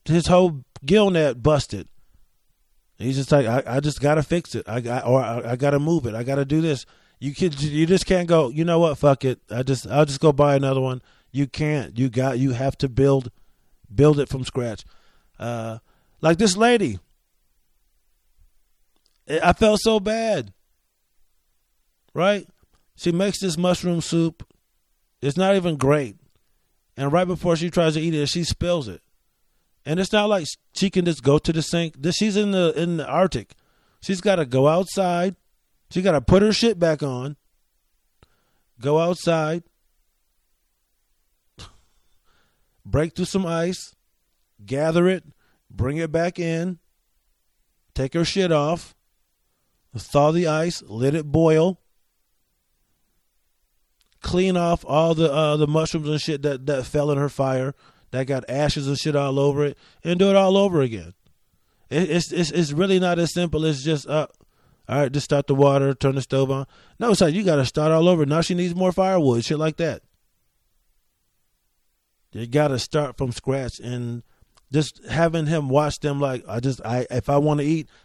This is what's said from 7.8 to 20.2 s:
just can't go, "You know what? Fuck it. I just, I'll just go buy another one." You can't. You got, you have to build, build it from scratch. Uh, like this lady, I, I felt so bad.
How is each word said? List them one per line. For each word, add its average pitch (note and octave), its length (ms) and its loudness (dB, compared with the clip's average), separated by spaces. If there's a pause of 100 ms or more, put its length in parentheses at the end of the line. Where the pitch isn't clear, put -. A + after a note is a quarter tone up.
just F3+ 180 4
can't F3 240 0
go, D#3+ 220 4
"You D#3 160 -2
know E3+ 120 2
what? E3 200 2
Fuck C#3 260 4
it. B2+ 160 -2 (100)
I A#2+ 120 -4
just, B2+ 240 -2
I'll C#3+ 180 4
just C#3 160 -8
go D#3 100 6
buy C#3+ 260 4
another C3+ 260 0
one." B2+ 180 -6 (320)
You C#3 140 -2
can't. C#3+ 520 -4
You C3 120 0
got, B2+ 280 -2
you C3+ 140 0
have C3+ 260 -2
to C#3 120 -2
build, C3+ 400 2 (640)
build C#3+ 280 6
it C3 80 -2
from C3 160 -6
scratch. A#2+ 400 -6 (540)
Uh, A2+ 400 -8 (420)
like E3 180 2
this F#3+ 180 2
lady, G#3 420 2 (2250)
I, D#3 160 -2
I F3 80 4
felt G#3+ 280 2
so A3 200 2
bad. G#3 520 -4 (1600)